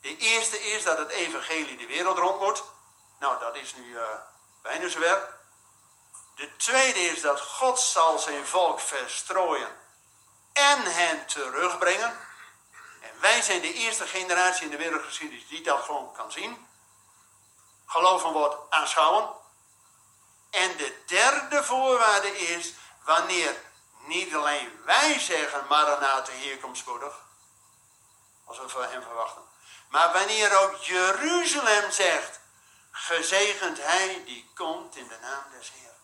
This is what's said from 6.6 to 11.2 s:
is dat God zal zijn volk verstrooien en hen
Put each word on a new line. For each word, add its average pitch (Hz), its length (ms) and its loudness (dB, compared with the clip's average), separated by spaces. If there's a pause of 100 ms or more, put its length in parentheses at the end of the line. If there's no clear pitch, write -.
is 165 200 -2
dat 143 200 0
God 254 400 0
zal 165 380 4
zijn 143 280 -6
volk 170 340 0
verstrooien 143 960 -4 (760)
en 285 280 6
hen 170 460 0